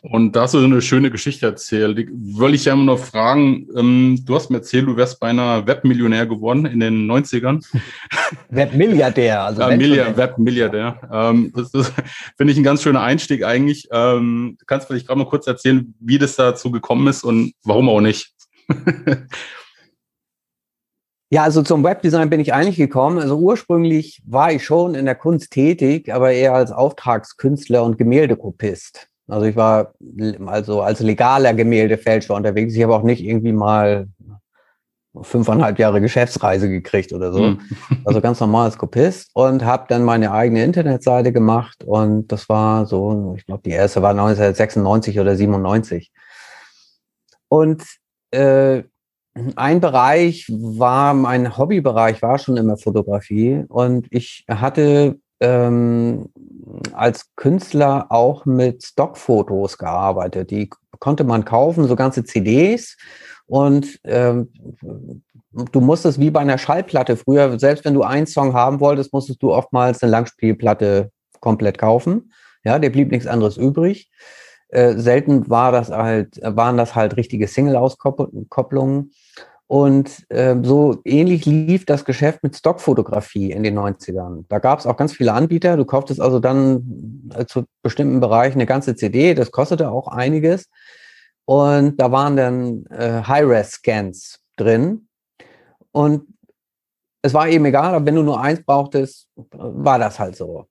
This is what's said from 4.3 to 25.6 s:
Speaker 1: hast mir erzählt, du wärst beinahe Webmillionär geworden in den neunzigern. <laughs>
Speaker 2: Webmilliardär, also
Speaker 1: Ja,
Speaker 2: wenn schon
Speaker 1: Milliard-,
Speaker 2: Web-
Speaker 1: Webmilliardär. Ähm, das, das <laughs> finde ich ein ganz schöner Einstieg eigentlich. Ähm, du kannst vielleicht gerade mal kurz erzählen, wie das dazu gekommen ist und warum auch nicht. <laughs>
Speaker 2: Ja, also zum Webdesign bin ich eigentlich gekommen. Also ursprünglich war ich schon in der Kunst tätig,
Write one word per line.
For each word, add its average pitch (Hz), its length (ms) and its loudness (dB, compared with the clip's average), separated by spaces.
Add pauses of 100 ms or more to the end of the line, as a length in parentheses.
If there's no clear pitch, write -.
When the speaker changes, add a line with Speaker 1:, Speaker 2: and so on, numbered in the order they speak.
Speaker 1:
hast - 120 -4
mir 127 100 -2
erzählt, 131 280 -2
du 123 100 -2
wärst 123 220 0
beinahe 117 480 -2
Webmillionär 117 600 0
geworden 113 380 -2
in 120 140 -4
den 110 280 0
neunzigern. 127 540 -2 (460)
<laughs> - 440 -8
Speaker 2:
Webmilliardär, 131 920 2
also 107 200 -4
Speaker 1:
Ja, 127 60 2
Speaker 2:
wenn 123 120 4
schon 143 100 4
Speaker 1:
Milliard-, 120 260 2
Speaker 2:
Web- 123 200 0
Speaker 1:
Webmilliardär. 117 760 -2
Ähm, 113 440 0
das, 123 160 -8
das 135 200 -2 (220)
<laughs> - 220 -20
finde 143 160 4
ich 135 60 2
ein 143 40 4
ganz 143 200 2
schöner 135 180 2
Einstieg 131 420 -2
eigentlich. 135 480 -2
Ähm, 120 680 -2
du - 60 -20
kannst 135 200 -4
vielleicht 127 220 -8
gerade 135 100 -2
mal 135 100 -2
kurz 143 200 -4
erzählen, 127 500 0
wie 120 200 0
das 139 180 -2
dazu 123 340 0
gekommen 123 380 0
ist 139 160 -4
und 117 300 0 (100)
warum 113 240 2
auch 107 140 4
nicht. - 300 0 (360)
<laughs> 131 580 -4 (2000)
Speaker 2:
Ja, 151 120 2
also 156 180 2
zum 147 220 2
Webdesign 165 440 2
bin 156 120 0
ich 143 120 -2
eigentlich 165 240 0
gekommen. 147 440 0
Also 147 180 -2
ursprünglich 170 880 0
war 139 260 2
ich 143 120 -2
schon 170 320 0
in 135 80 -4
der 131 100 0
Kunst 160 380 -2
tätig, 147 600 0